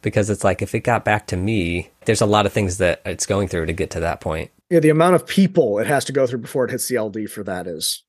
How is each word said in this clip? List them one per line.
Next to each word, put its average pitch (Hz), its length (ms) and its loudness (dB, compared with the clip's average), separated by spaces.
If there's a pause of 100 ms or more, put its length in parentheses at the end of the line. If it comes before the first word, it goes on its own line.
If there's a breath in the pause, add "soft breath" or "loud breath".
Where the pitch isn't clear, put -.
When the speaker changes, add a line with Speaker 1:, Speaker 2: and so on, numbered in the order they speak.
Speaker 1:
because 104 260 0
it's 104 160 -2
like, 95 160 2
if - 140 -6
it 113 60 0
got 117 240 0
back 107 240 0
to - 80 -4
me, 90 540 -2 (140)
there's 110 160 2
a 113 60 4
lot 104 180 4
of 101 80 0
things 95 240 -2
that 90 300 0
it's 90 180 -6
going 98 240 0
through 82 180 -2
to 82 60 -4
get 82 180 -4
to 85 100 -6
that 82 200 -4
point. 80 300 -6 (180)
Speaker 2:
Yeah, 170 120 4
the 156 100 6
amount 165 240 6
of 165 120 2
people 147 520 2
it 107 80 -2
has 139 200 0
to 143 60 -8
go 135 140 2
through 120 140 -4
before 123 260 -2
it 117 60 -6
hits 123 160 -6
the 127 80 -2
L 110 120 -2
D 107 160 -6
for 104 200 -12
that 90 220 -8
is 82 420 -6